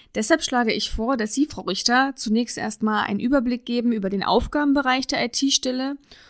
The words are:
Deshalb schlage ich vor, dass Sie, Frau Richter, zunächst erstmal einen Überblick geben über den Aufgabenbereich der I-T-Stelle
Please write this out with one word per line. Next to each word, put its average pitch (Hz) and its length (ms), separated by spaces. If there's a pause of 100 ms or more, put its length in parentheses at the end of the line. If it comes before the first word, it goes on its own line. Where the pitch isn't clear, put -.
(140)
Deshalb 311 280
schlage 240 300
ich - 160
vor, 226 300
dass 214 160
Sie, 277 100
Frau - 160
Richter, 254 560
zunächst 226 400
erstmal 214 480
einen 202 160
Überblick 247 460
geben 240 260
über 196 160
den 190 140
Aufgabenbereich 269 840
der 247 160
I-T-Stelle 262 760 (320)